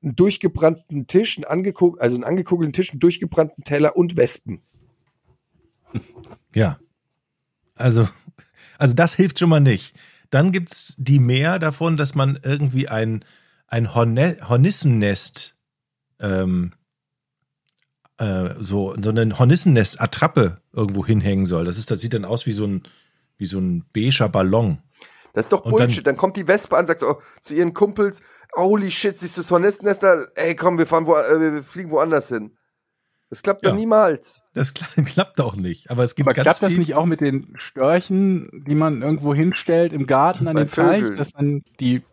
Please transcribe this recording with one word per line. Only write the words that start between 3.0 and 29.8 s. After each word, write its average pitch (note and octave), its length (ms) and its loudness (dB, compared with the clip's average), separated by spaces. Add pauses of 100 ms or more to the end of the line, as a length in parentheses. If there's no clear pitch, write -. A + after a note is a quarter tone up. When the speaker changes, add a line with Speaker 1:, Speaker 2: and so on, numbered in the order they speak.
Speaker 1:
Teller D3 340 2
und F3 180 2
Wespen. - 460 -2 (1900)
Speaker 2:
Ja. C#3 260 0 (960)
Also, A#2 320 2 (720)
also C3 160 2
das E3 220 2
hilft F#3+ 240 0
schon F3 100 2
mal D#3 100 4
nicht. B2+ 360 2 (340)
Dann D#3+ 220 2
gibt's - 460 -6
die C3+ 220 2
Mehr C3+ 400 2
davon, D#3+ 380 -2
dass C#3 180 -4
man C3+ 280 0
irgendwie C3+ 440 -2
ein, A2 360 -4 (440)
ein A#2 280 -2
Horne-, A#2+ 420 2 (100)
Hornissennest, A#2+ 1080 0 (640)
ähm, F#2 540 -2 (1400)
äh, F#2 320 -4 (100)
so, G2 420 -4
so G#2+ 80 -2
eine A2 280 0
Hornissennest-Attrappe B2 1200 2 (120)
irgendwo G2 320 -4
hinhängen G2 400 2
soll. F2 200 -2
Das F2+ 120 -6
ist, A2 140 -8
das G2+ 100 -4
sieht A#2 120 -6
dann G#2+ 120 -6
aus A2+ 200 -4
wie A#2 60 -2
so G#2 140 -4
ein, G2 180 -4 (540)
wie G2+ 80 -8
so F#2+ 140 -6
ein F2 340 -2
beiger A2+ 360 0
Ballon. F#2+ 500 0 (540)
Speaker 1:
Das A2 120 -2
ist - 80 0
doch - 120 -2
Speaker 2:
Und A2+ 140 -2
dann A#2+ 80 4
Speaker 1:
Bullshit. A#2+ 200 0
Dann C3+ 100 0
kommt F#3+ 180 -2
die F#3 120 -6
Wespe G3+ 300 0
an, F3 100 2
sagt D#3+ 140 -2
so, C3 100 -2
oh, D3 60 -4 (240)
zu - 120 -12
ihren E3+ 220 0
Kumpels, G3+ 460 0 (340)
„Holy F#3+ 340 0
shit, G3 280 -2
siehst E3+ 200 -6
du F3 40 -6
das E3 100 -4
Hornissennest G3 500 0